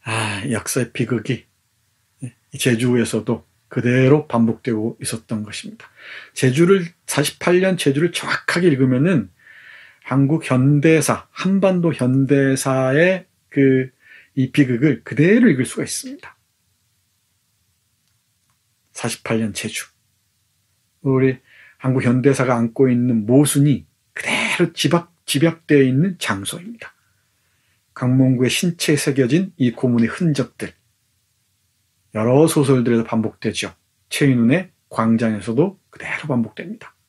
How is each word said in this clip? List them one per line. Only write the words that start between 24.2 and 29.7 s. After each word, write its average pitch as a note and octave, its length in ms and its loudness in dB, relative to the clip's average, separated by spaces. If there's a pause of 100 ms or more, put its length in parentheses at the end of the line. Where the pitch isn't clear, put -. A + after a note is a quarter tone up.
집약-, E3+ 420 -2 (120)
집약되어 D#3+ 540 0
있는 C3+ 380 2
장소입니다. E3+ 720 -10 (1000)
강몽구의 B2+ 540 2
신체에 E3+ 480 0
새겨진 C#3 640 0
이 B2 120 2